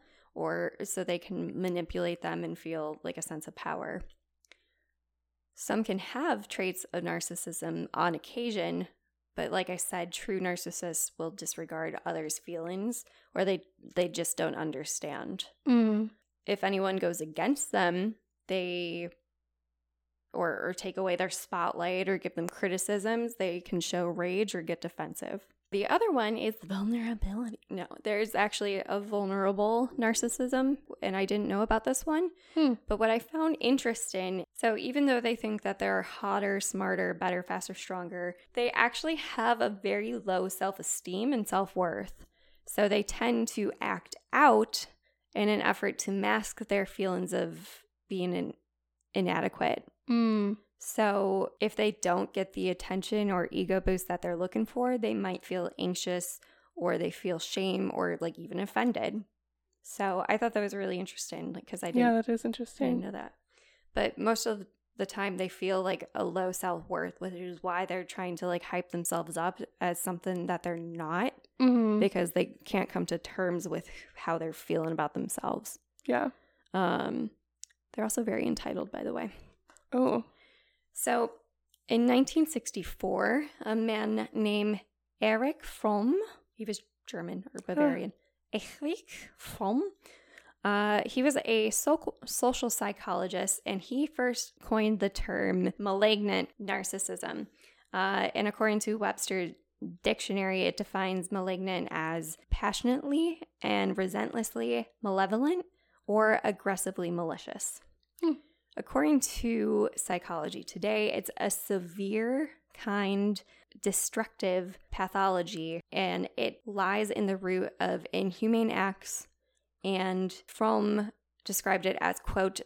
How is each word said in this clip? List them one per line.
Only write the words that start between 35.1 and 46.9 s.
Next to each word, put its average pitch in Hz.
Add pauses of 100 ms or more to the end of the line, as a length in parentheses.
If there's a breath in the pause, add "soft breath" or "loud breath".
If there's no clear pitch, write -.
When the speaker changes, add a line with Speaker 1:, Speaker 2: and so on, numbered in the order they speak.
Speaker 1:
they 233
think 214
that 196
they're 196
hotter, 196
smarter, 185
better, 180
faster, 185
stronger, 175 (180 soft breath)
they 240
actually 311
have 233
a 233
very 208
low 185
self-esteem 196
and 214
self-worth. 190 (440)
So 202
they 208
tend 233
to 208 (100)
act - (160)
out 240 (480)
in 208
an 208
effort 196
to -
mask 208
their 202
feelings 185